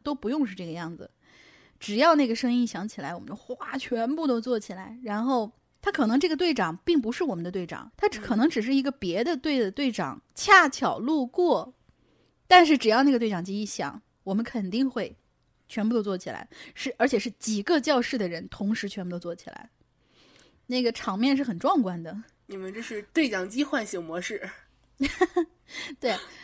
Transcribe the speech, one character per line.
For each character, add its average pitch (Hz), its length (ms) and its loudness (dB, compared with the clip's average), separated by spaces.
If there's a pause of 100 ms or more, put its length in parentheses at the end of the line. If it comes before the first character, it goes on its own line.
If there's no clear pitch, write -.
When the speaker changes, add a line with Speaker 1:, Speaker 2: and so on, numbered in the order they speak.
Speaker 1:
都 - 100 -4
不 240 160 -6
用 285 160 0
是 190 80 -6
这 185 120 -12
个 165 80 -10
样 170 220 -10
子。 - 140 -16 (680)
只 208 160 -8
要 311 200 6
那 285 120 4
个 226 80 -2
声 240 180 0
音 247 80 2
一 233 60 2
响 196 200 -8
起 214 140 -12
来， 147 120 -8
我 175 60 -12
们 - 80 -16
就 - 80 -12
哗， - 420 -10
全 240 380 -2
部 320 120 -2
都 240 120 2
坐 233 200 -2
起 214 140 -10
来。 190 300 -14
然 214 200 -4
后 240 280 0 (300)
他 392 100 -2
可 262 160 2
能 233 120 4
这 349 100 4
个 311 60 0
队 330 180 2
长 175 220 0 (100)
并 330 160 4
不 226 100 -2
是 294 120 -4
我 254 120 -2
们 170 80 -4
的 175 80 -6
队 180 140 -4
长， - 320 -12
他 415 100 2
只-， 226 140 -2
Speaker 2:
嗯。 - 0 -
Speaker 1:
可 - 140 -2
能 240 140 4
只 247 120 0
是 240 120 0
一 277 80 4
个 269 100 -2
别 196 320 -2
的 339 120 0
队 277 240 0
的 208 100 0
队 269 220 -2
长， 160 300 -6 (120)
恰 370 360 8
巧 214 300 -2
路 269 260 0
过。 254 480 0 (760)
但 359 160 12
是 302 140 6
只 226 120 0
要 220 120 6
那 277 100 6
个 254 60 4
对 226 100 0
讲 185 160 -2
机 196 160 -6
一 214 60 -4
响， 190 340 -8 (240)
我 196 100 -4
们 214 100 0
肯 214 260 -4
定 247 180 0
会 233 280 -6 (520)
全 220 200 -2
部 233 80 2
都 226 60 2
坐 196 140 -4
起 185 140 -10
来， - 180 -10 (280)
是， - 220 -8
而 247 100 4
且 262 100 2
是 214 140 -4
几 208 320 -4
个 330 160 2
教 269 200 2
室 240 200 -2
的 196 80 0
人 170 220 -8
同 202 240 -2
时 214 140 -4
全 196 160 -8
部 180 60 -8
都 175 80 -6
坐 175 180 -8
起 - 140 -18
来， - 200 -18 (1000)
那 254 160 0
个 233 80 2
场 202 260 -6
面 269 180 4
是 277 80 0
很 226 140 -2
壮 294 240 4
观 180 200 -4
的。 165 140 -12 (300)
Speaker 2:
你 196 100 -14
们 190 160 -10
这 220 100 -10
是 220 200 -8 (100)
对 311 160 4
讲 185 220 -4
机 240 140 -2
唤 285 200 -2
醒 190 200 -4
模 165 180 -8
式。 190 260 -8 (500)
Speaker 1:
<laughs> - 1040 -4
对， 233 160 -2 (280)